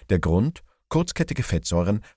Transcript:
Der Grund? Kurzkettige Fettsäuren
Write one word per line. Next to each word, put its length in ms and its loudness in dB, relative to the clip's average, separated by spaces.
Der 100 4
Grund? 440 0
Kurzkettige 540 -2
Fettsäuren 580 0